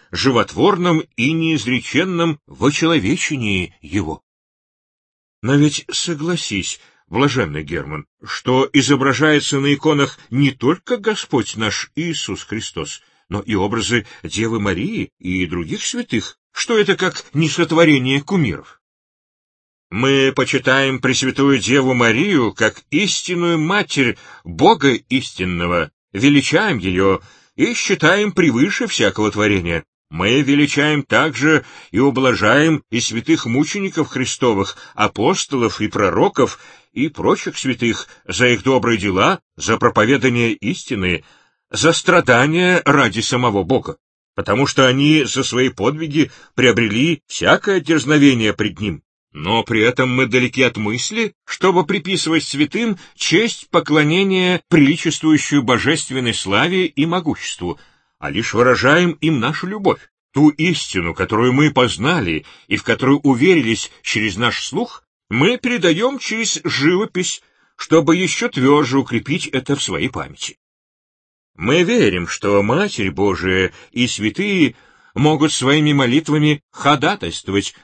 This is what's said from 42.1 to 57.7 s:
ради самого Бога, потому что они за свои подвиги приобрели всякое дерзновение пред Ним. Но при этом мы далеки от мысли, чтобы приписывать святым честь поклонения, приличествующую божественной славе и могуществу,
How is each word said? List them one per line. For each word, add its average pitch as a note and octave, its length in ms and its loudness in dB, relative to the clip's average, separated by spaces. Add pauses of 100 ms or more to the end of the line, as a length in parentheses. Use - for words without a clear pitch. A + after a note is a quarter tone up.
ради B2+ 360 2
самого A#2 420 0
Бога, A2 340 -2 (380)
потому G#2+ 320 0
что C3+ 200 2
они C#3+ 380 4
за B2+ 180 -4
свои B2+ 280 -2
подвиги D3+ 600 -2 (240)
приобрели A#2+ 720 2
всякое E3 540 0
дерзновение C#3 720 2
пред G#2 280 -4
Ним. F#2 220 -6 (300)
Но F#2+ 300 -2
при A2+ 180 0
этом B2 340 2
мы C3 120 0
далеки B2 360 0
от A#2+ 140 0
мысли, A#2+ 560 -4 (140)
чтобы F3+ 400 0
приписывать E3 580 -2
святым F#3+ 540 -2 (160)
честь - 560 -2
поклонения, F3+ 960 2
приличествующую D3+ 920 2
божественной B2 720 -2
славе E3 500 0
и D3 220 -2
могуществу, D#3 760 -6 (380)